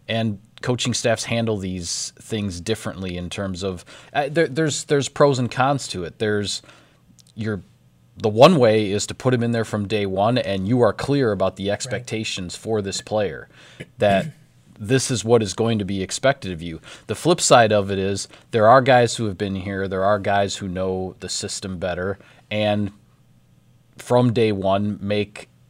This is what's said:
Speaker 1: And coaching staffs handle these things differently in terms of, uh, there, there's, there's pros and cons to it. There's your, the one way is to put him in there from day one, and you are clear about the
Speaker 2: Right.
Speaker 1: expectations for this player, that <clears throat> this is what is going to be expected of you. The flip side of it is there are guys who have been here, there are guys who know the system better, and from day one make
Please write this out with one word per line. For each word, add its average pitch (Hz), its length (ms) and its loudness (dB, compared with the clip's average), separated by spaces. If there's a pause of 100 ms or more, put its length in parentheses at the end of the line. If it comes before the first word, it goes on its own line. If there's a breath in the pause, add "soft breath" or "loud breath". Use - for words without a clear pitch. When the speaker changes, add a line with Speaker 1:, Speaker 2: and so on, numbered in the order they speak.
Speaker 1:
And 110 320 -2 (220)
coaching 123 320 -2
staffs 113 320 0
handle 113 320 -2
these 92 640 -6
things 101 400 -6
differently 92 560 -6
in 87 140 -8
terms 95 340 -6
of, 92 220 -6 (260 loud breath)
uh, 143 180 -2
there, 165 180 2
there's, 147 360 -2
there's 143 240 0
pros 143 300 4
and 123 120 -2
cons 131 380 0
to 90 160 -6
it. - 140 -12
There's 104 420 -2 (720 loud breath)
your, 107 280 -6 (560)
the 110 120 0
one 143 260 8
way 110 340 4
is 101 180 -2
to 95 60 -10
put 127 200 0
him 117 80 0
in 117 100 0
there 113 140 -2
from 104 200 -4
day 104 200 -2
one, 101 320 2
and 98 280 -2
you 123 140 2
are 104 140 6
clear 135 380 0
about 95 240 0
the 98 120 -4
Speaker 2:
Right. 101 60 0
Speaker 1:
expectations 104 840 -8
for 110 240 -4
this 98 220 -6
player, 98 480 -4 (480 loud breath)
that 98 300 2 (260)
<clears throat> - 260 -20
this 123 300 0
is 113 120 -2
what 113 200 4
is 98 100 -4
going 113 280 0
to 101 40 -2
be 95 180 -4
expected 101 480 -2
of 82 120 -8
you. 82 180 -10 (280 loud breath)
The 87 60 -4
flip 165 280 0
side 117 320 8
of 101 160 2
it 98 80 -2
is 98 280 -2 (260 loud breath)
there 107 160 4
are 131 120 8
guys 123 360 4
who 117 100 -4
have 95 100 -6
been 98 200 -4
here, 98 300 -6
there 95 180 -2
are 101 140 4
guys 101 380 0
who 104 100 -8
know 92 540 -4
the 90 80 -12
system 95 500 -8
better, 90 400 -4 (320 loud breath)
and 104 400 0 (1080)
from 123 340 2
day 110 180 2
one 98 520 -2
make 104 480 -4 (200)